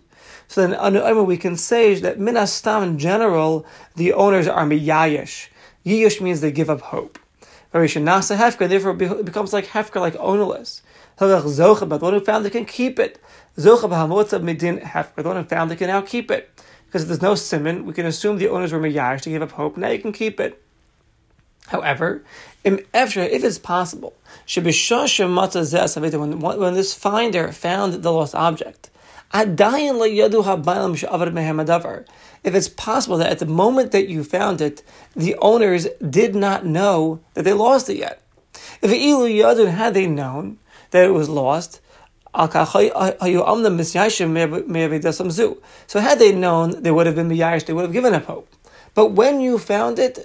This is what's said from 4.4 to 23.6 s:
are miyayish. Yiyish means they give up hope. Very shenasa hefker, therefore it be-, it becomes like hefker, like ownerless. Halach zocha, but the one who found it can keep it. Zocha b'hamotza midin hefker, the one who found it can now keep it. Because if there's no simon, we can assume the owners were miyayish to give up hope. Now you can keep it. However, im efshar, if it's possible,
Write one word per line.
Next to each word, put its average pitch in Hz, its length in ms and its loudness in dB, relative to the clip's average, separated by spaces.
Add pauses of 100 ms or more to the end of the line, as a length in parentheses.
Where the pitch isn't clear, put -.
are 165 180 0
miyayish. 151 840 0 (380)
Yiyish 214 360 2
means 180 200 -2
they 151 100 0
give 151 180 -2
up 143 120 -2
hope. - 360 -12 (540)
Very 165 160 4
shenasa 175 480 0
hefker, 233 320 2
therefore 196 240 0
it 185 60 -6
be-, 185 80 0
it 208 180 -4
becomes 196 300 -6
like 196 140 -2
hefker, 208 340 -4
like 165 160 -2
ownerless. 202 640 -4 (380)
Halach 190 240 4
zocha, 170 440 4
but 151 120 -4
the 147 40 -4
one 180 100 0
who 208 60 2
found 214 260 0
it 202 40 -4
can 226 160 -6
keep 254 340 -4
it. - 180 -4 (400)
Zocha 208 320 6
b'hamotza 180 520 0
midin 170 400 -4
hefker, 160 340 -8
the 151 80 -8
one 185 140 -4
who 170 60 -6
found 165 280 -4
it 165 60 -10
can 180 100 -4
now 196 140 0
keep 233 280 -8
it. 185 200 -4 (360)
Because 170 180 -6
if 156 40 -6
there's 160 140 -4
no 196 140 2
simon, 165 500 -4
we 165 80 -10
can 170 120 -4
assume 202 320 -4
the 185 120 -2
owners 180 240 -4
were 165 60 -4
miyayish 139 420 -2
to - 80 -10
give 156 120 -6
up 151 100 -8
hope. 151 260 -8
Now 185 100 -6
you 226 120 -2
can 220 120 -8
keep 214 300 -6
it. - 200 -8 (1080)
However, - 580 -4 (400)
im 196 140 2 (140)
efshar, 233 360 0
if 254 160 0
it's 208 120 0
possible, - 560 -6 (320)